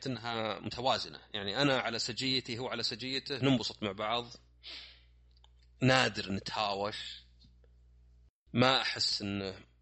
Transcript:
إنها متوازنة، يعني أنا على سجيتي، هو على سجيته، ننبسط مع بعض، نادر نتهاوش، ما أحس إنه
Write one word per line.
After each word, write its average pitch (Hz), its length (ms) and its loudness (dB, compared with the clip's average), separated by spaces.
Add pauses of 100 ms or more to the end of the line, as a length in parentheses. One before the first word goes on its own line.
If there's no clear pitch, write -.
إنها 113 520 -2
متوازنة، 107 600 -2 (140)
يعني 101 280 -2
أنا 139 180 4
على 113 200 -2
سجيتي، 127 600 -2
هو 127 80 -4
على 113 160 -4
سجيته، 131 600 -6
ننبسط 127 400 2
مع 104 80 0
بعض، 110 400 -2 (1500)
نادر 120 500 4
نتهاوش، 101 920 -2 (1300)
ما 127 280 6
أحس - 400 0
إنه 98 340 -2 (260)